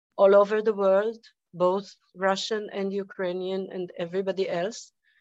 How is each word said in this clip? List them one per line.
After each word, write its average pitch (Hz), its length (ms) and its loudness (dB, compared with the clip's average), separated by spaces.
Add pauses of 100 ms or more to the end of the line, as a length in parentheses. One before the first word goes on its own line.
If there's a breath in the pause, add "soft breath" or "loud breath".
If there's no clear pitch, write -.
(160)
all 196 200 8
over 202 260 4
the 220 100 0
world, 202 460 2 (340)
both 185 400 0 (220)
Russian 196 580 -2
and 196 200 -4
Ukrainian 190 800 -6
and 180 260 -8
everybody 185 500 -4
else, 175 440 -6 (280 soft breath)